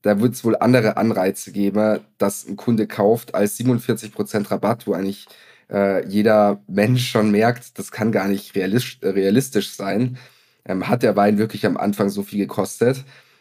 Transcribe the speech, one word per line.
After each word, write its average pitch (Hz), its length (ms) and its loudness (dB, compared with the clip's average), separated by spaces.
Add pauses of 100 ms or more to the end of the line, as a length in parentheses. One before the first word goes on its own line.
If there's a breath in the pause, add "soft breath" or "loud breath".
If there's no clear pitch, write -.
Da 101 180 2
wird's 120 240 0
wohl 113 140 2
andere 117 400 4
Anreize 98 560 0
geben, 104 480 0 (160)
dass - 280 -2
ein 101 120 -10
Kunde 107 300 0
kauft, 110 480 0
als 104 200 0
siebenundvierzig 117 560 -2
Prozent 104 400 -4
Rabatt, 104 340 -2
wo 101 60 -4
eigentlich, 95 360 -4 (440 soft breath)
äh, 98 380 0
jeder 104 580 4
Mensch 113 420 0
schon 107 220 2
merkt, 113 480 0
das - 100 -12
kann 110 220 -2
gar 98 160 0
nicht 98 260 -4
realis-, 98 480 -2
realistisch 98 680 0
sein. 113 460 -4 (520 loud breath)
Ähm, 95 200 -4
hat 127 120 0
der 107 140 2
Wein 101 220 4
wirklich 107 280 -2
am 95 120 0
Anfang 101 320 0
so 101 140 -6
viel 104 160 -6
gekostet? 113 640 -2 (360 soft breath)